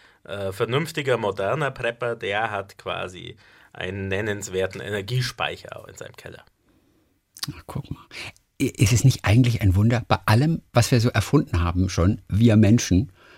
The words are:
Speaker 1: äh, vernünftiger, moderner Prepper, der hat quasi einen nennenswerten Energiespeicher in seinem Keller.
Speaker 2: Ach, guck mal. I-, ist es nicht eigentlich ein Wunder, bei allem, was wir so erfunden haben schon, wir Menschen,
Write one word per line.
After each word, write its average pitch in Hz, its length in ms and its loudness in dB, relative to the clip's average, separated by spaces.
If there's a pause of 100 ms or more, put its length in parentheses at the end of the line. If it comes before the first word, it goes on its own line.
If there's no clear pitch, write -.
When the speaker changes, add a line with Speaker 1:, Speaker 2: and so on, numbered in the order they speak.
(240)
Speaker 1:
äh, 98 280 -8
vernünftiger, 127 640 -2
moderner 113 520 -2
Prepper, 120 460 -6
der 107 340 -4
hat 98 280 -8
quasi 90 580 -10 (380)
einen 95 340 -8
nennenswerten 95 720 -4
Energiespeicher 101 1080 -6
in - 80 -20
seinem - 200 -18
Keller. - 280 -18 (1080)
Speaker 2:
Ach, - 120 -20
guck - 240 -12
mal. - 100 -14 (600)
I-, 135 80 -2
ist - 240 2
es 117 120 2
nicht - 200 2
eigentlich 117 360 4
ein 92 140 4
Wunder, 113 340 2
bei 104 80 2 (100)
allem, 147 360 2 (100)
was - 180 2
wir 120 100 4
so 120 100 2
erfunden 117 520 0
haben 90 280 2
schon, 90 380 2
wir 110 280 4
Menschen, 107 560 4 (260)